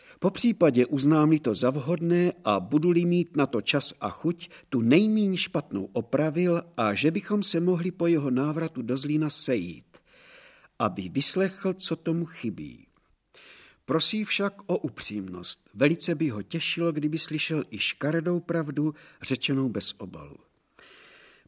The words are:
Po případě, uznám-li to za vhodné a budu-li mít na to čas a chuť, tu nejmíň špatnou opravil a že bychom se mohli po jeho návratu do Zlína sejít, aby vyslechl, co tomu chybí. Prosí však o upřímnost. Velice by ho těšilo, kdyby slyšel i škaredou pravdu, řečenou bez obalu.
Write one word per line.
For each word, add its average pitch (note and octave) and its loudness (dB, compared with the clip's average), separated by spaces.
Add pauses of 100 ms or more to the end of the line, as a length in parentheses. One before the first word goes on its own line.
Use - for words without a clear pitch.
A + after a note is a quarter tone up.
(240)
Po F#3 2
případě, D#3 4
uznám-li D3+ 4
to A2+ 0
za B2 2
vhodné E3+ 0 (120)
a G2+ 4
budu-li D#3 2
mít F3 0
na C#3+ 4
to A#2 -2
čas - 0
a G#2 -4
chuť, - -6 (200)
tu A#2 0
nejmíň G3 4
špatnou - -4
opravil D#3 0 (160)
a G#2+ 2
že C3+ 2
bychom G3+ -2
se - -2
mohli F3 0
po E3+ -2
jeho D3 2
návratu D3 -2
do A#2+ -4
Zlína D3+ -2
sejít, F2+ -4 (840)
aby F#2 -2
vyslechl, F#3 0
co F#3 -4
tomu E3+ -2
chybí. E2 -10 (1000)
Prosí G#3+ 0
však G3+ -2
o F3+ 0
upřímnost. F#2+ -8
Velice D#3 2
by D3 0
ho G#2+ -4
těšilo, E3+ -2
kdyby D3+ -2
slyšel D3+ -2
i G#2 -12
škaredou E3 -2
pravdu, D3+ -2 (280)
řečenou C3+ -2
bez G2 -4
obalu. D#2 -16 (1120)